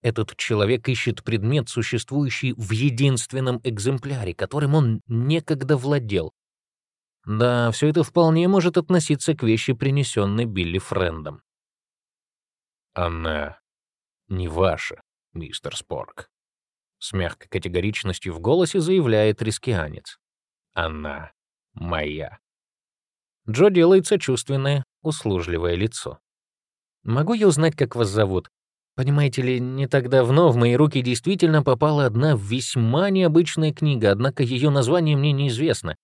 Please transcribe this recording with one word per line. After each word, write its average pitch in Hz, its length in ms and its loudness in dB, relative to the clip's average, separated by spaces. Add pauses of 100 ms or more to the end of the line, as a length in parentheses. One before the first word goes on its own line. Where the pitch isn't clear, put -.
Этот 113 340 -2
человек 113 520 0
ищет 123 340 -4
предмет, 117 460 -2
существующий 127 840 -4
в 107 160 -8
единственном 127 920 0
экземпляре, 117 720 -4
которым 139 400 -2
он 123 320 2
некогда 139 720 0
владел. 120 560 -2 (960)
Да, 120 440 2
все 147 180 0
это 156 140 2
вполне 165 460 2
может 180 300 2
относиться 156 560 0
к - 80 -6
вещи, 113 320 0
принесенной 117 720 -2
Билли 92 320 -2
Фрэндом. 80 640 -4 (1500)
«Она 80 640 -6 (680)
не 90 200 -6
ваша, 82 520 -2 (340)
мистер - 420 -12
Спорк», - 520 -12 (680)
с - 140 -14
мягкой 90 360 -6
категоричностью 90 840 -6
в 80 80 -10
голосе 160 400 0
заявляет 117 600 2
рискианец. 95 760 -6 (540)
«Она 78 600 -6 (420)
моя». 78 640 -6 (1120)
Джо 143 220 6
делает 180 360 6
сочувственное, 139 800 0 (160)
услужливое 87 720 -2
лицо. 95 440 -4 (840)
«Могу 151 320 -2
я 214 140 4
узнать, 156 260 2
как 135 220 -2
вас 113 120 2
зовут? 95 420 0 (440)
Понимаете 139 480 0
ли, 127 160 0
не 131 300 -4
так 127 200 0
давно 135 420 6
в 117 60 4
мои 120 200 4
руки 147 260 2
действительно 156 600 2
попала 143 440 2
одна 127 300 2
весьма 120 760 0
необычная 160 600 2
книга, 127 400 2
однако 127 300 0
ее 131 280 0
название 147 460 2
мне 143 160 2
неизвестно. 135 720 -2